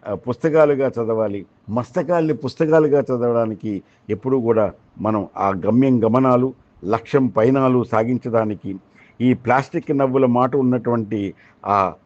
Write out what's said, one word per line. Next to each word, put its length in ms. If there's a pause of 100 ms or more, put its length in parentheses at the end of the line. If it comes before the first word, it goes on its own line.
ఆ, 60
పుస్తకాలుగా 720
చదవాలి, 580 (240)
మస్తకాల్ని 640
పుస్తకాలుగా 680
చదవడానికి 800 (280)
ఎప్పుడూ 300
కూడా 320 (280)
మనం 360
ఆ 120 (180)
గమ్యం 380
గమనాలు, 580 (220)
లక్ష్యం 420
పయనాలు 580
సాగించడానికి, 920 (440)
ఈ 140
ప్లాస్టిక్ 640
నవ్వుల 280
మాట 300
ఉన్నటువంటి 800 (320)
ఆ 280 (120)